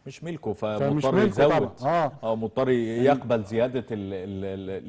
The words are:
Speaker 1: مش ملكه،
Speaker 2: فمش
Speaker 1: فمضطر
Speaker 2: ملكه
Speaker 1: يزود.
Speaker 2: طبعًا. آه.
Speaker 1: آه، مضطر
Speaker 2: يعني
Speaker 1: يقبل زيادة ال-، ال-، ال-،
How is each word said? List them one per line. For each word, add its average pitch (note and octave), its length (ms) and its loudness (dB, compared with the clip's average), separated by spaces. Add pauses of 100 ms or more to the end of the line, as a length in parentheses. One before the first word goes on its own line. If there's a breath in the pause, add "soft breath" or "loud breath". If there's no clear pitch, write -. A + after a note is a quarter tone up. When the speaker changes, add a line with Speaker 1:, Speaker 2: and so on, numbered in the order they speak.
Speaker 1:
مش C3+ 160 -16
ملكه، E3 300 -6
Speaker 2:
فمش G#2+ 260 -2 (260)
Speaker 1:
فمضطر C3+ 100 2
Speaker 2:
ملكه G#3 100 6 (200)
Speaker 1:
يزود. D3+ 220 4 (100)
Speaker 2:
طبعًا. D#3+ 280 0
آه. C3 60 -2 (120)
Speaker 1:
آه، A2+ 120 0
مضطر A2+ 340 -2
Speaker 2:
يعني A#2+ 360 2
Speaker 1:
يقبل A#2+ 380 2
زيادة A#2 360 0 (120)
ال-، G2 220 -6
ال-، F#2+ 460 -8
ال-، F#2+ 300 -8